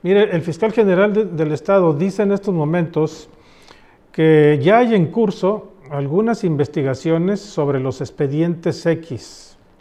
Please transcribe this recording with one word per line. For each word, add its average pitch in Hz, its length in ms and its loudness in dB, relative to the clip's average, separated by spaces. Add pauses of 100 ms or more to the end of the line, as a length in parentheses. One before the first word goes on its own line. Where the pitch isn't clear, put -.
Mire, 202 320 2
el 165 60 0
fiscal 175 320 -4
general 202 400 2
de, 214 140 0
del 160 260 -4
Estado 175 400 2
dice 185 300 -2
en 202 100 0
estos 196 220 -4
momentos 160 760 -2 (840)
que 151 500 4
ya 190 180 4
hay 233 160 2
en 180 140 2
curso 208 680 -2 (160)
algunas 156 540 -2
investigaciones 160 960 -2
sobre 143 380 -4
los 131 220 -6
expedientes 156 840 -4
X. - 720 -8 (220)